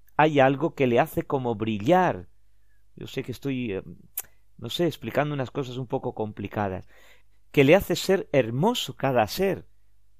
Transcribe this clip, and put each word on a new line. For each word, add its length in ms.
hay 220
algo 340
que 120
le 140
hace 220
como 320
brillar. 760
Yo 100
sé 160
que 100
estoy, 400
eh, 100
no 100
sé, 180
explicando 460
unas 180
cosas 280
un 80
poco 280
complicadas. 720
Que 120
le 100
hace 220
ser 360
hermoso 640
cada 320
ser, 380